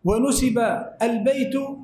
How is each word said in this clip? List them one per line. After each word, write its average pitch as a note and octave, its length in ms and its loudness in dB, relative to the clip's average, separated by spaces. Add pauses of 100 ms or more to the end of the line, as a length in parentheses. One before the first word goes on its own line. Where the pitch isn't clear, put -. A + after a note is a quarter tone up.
ونسب A#3+ 520 2 (440)
البيت A#3 540 0 (280)